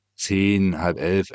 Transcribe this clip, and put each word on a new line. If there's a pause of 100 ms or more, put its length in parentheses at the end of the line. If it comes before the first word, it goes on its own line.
(160)
zehn,
halb
elf,